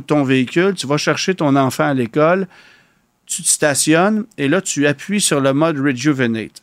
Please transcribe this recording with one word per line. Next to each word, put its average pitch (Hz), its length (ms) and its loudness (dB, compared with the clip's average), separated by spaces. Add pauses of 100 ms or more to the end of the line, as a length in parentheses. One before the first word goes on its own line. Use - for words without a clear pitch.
ton 147 160 2
véhicule, 135 520 0
tu 131 120 -8
vas 143 100 0
chercher 160 380 -2
ton 143 220 2
enfant 139 320 0
à 143 40 -2
l'école, 151 540 0 (760)
tu - 180 -10
te - 60 -8
stationnes 160 760 2 (120)
et 143 100 -2
là, 170 140 2
tu 143 260 -2
appuies 147 340 -2
sur 147 200 0
le 135 120 2
mode 156 240 0
Rejuvenate. 127 760 -2 (120)